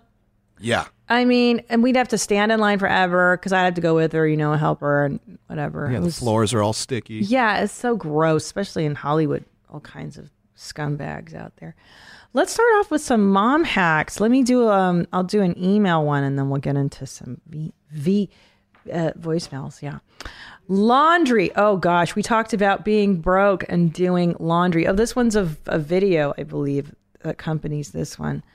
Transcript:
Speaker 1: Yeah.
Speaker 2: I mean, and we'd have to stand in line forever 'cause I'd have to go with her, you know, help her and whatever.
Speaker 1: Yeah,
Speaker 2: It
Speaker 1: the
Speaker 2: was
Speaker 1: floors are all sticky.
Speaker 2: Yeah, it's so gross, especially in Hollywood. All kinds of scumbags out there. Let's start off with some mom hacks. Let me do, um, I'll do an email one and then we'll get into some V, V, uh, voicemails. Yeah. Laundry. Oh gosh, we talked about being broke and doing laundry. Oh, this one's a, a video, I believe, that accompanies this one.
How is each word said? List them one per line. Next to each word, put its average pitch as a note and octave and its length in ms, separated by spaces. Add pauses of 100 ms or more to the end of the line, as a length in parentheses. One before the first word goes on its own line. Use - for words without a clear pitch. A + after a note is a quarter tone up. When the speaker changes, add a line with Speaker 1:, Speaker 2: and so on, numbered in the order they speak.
(600)
Speaker 1:
Yeah. G2+ 260 (240)
Speaker 2:
I B3 160
mean, A#3+ 440
and A#3 140
we'd B3+ 120
have B3+ 140
to A3 80
stand G#3 340
in A3+ 80
line G#3 200
forever F3+ 580
'cause F#3+ 140
I'd F#3 140
have F3+ 100
to F3 60
go E3 140
with D#3+ 180
her, D#3+ 140
you D3+ 100
know, D3+ 160
help D#3 280
her C#3+ 240
and C#3+ 140 (280)
whatever. D#3 420
Speaker 1:
Yeah, B2 80
Speaker 2:
It - 40
Speaker 1:
the F3 40
Speaker 2:
was E3 140
Speaker 1:
floors A2 340
are G#2+ 80
all G#2+ 120
sticky. A2 460
Speaker 2:
Yeah, G#3+ 420
it's G#3 120
so A#3+ 220
gross, D#3 500
especially G3 400
in D3 100
Hollywood. D3 480 (280)
All D3 80
kinds D3 380
of D3 120 (280)
scumbags D3 760
out - 240
there. D#3+ 180 (580)
Let's D4+ 200
start A#4 220
off G#4 160
with D4+ 100
some G#3+ 300
mom A#3+ 320
hacks. E3 560
Let G#3+ 100
me C4 140
do, A#3 260
um, F#3 440
I'll F#3 100
do G#3 180
an F3 160
email F3+ 480
one C#3+ 180
and C#3 140
then C#3 120
we'll C#3 120
get C#3 140
into C#3 320
some - 400
V, D#3 260 (180)
V, F3 380 (640)
uh, E3 260
voicemails. D#3+ 640
Yeah. C#3+ 180 (680)
Laundry. B3 880
Oh G#3 220
gosh, E3+ 380
we G#3 60
talked A3 320
about G3 320
being G#3 340
broke F#3 500
and F3 220
doing F3 480
laundry. E3+ 460
Oh, G3 80
this A3 220
one's A#3 200
a, F#3+ 140 (160)
a E3+ 140
video, D#3+ 580
I D3 60
believe, C#3+ 500 (280)
that D#3+ 100
accompanies D3+ 600
this D#3 280
one. D3 240 (120)